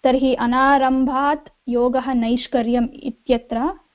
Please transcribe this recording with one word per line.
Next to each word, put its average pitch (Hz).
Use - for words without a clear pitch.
तर्हि 262
अनारम्भात् 262
योगः 247
नैष्कर्यम् 240
इत्यत्र 240